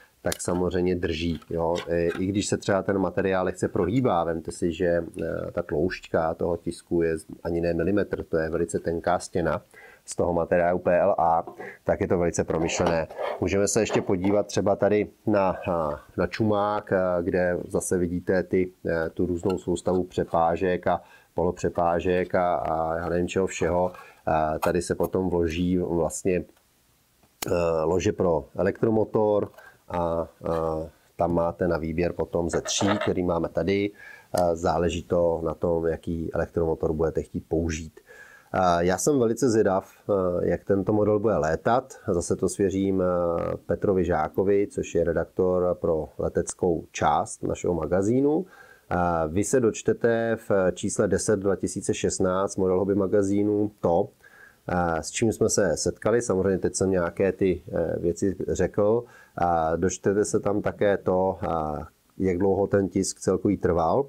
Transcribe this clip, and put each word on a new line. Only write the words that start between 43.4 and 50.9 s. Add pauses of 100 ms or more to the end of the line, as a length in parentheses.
Petrovi
Žákovi,
což
je
redaktor
pro
leteckou
část
našeho
magazínu. (460)
Eh, (320)
vy
se
dočtete (120)
v
čísle